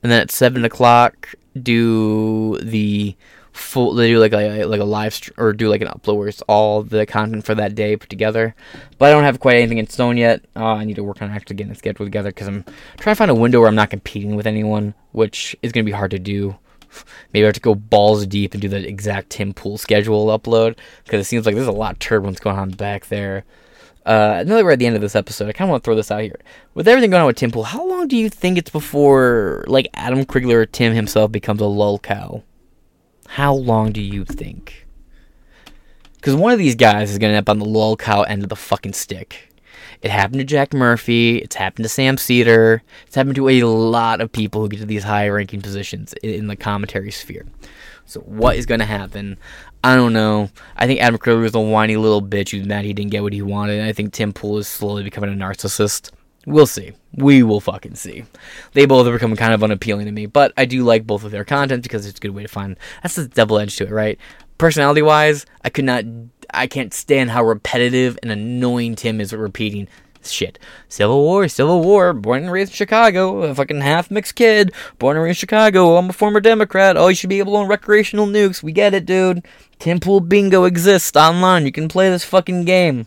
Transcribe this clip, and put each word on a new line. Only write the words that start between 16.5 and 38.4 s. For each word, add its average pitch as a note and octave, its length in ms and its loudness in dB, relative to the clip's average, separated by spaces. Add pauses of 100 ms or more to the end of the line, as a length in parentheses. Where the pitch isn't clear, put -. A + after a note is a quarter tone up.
Maybe G#2+ 120 4
I - 20 6
have G#2 80 4
to - 60 -10
go A2+ 140 4
balls G#2 520 2
deep G2+ 260 -4
and G2+ 80 -10
do G2 80 -6
the G2 180 -6
exact G2+ 440 -8
Tim G2 240 -8
Pool G#2 240 -10
schedule G#2+ 480 0
upload, A2+ 500 0 (320)
'cause G#2 120 -2
it F#2+ 40 -4
seems A2+ 220 -4
like G#2 80 0
there's B2+ 120 -2
a A2 60 -2
lot G#2 200 -6
of - 60 -14
turbulence G2 400 -2
going G2 200 -4
on F#2+ 120 -6
back G2+ 360 -8
there. G2 380 -8 (600)
Uh, G#2+ 420 2
now G#3 100 2
that G#3+ 80 4
we're E3+ 80 4
at C3 60 4
the B2 80 2
end A2+ 100 0
of G2+ 40 -2
this G2+ 140 -6
episode, G#2 340 -4
I G#2+ 40 -8
kinda F#3+ 180 -2
wanna C3 100 0
throw A#2 140 -2
this G#2+ 160 -2
out G#2+ 120 -4
here. - 180 -12 (340)
With E3+ 140 2
everything A#3+ 220 6
going F#3 100 4
on D#3 80 4
with A#2 80 0
Tim A#2+ 140 -2
Pool, A2+ 140 -6
how C4 220 -8
long F4+ 220 -4
do B3+ 80 -2
you A3 120 0
think F3+ 300 -2
it's E3+ 120 -8
before, B2+ 1000 2
like, C3+ 260 0
Adam C3 300 -2
Krigler B2 300 0
or A2+ 120 4
Tim A#2 260 0
himself G#2+ 380 0
becomes G#2+ 300 -4
a G#2+ 60 0
lol G2+ 320 0
cow? - 440 -10 (840)
How C#3+ 260 -2
long A2+ 380 0
do G#2 100 -6
you G2+ 220 -8
think? - 640 -16 (1300)
'Cause C3+ 140 0
one G3+ 180 4
of A#3 60 2
these D3 160 2
guys G#2+ 360 4
is G2+ 80 -6
gonna G#2+ 140 2
end G#2 160 0
up - 0 -
on G#2+ 100 2
the G#2 60 -4
lol A2 320 0
cow G#2 260 0
end G2+ 200 -4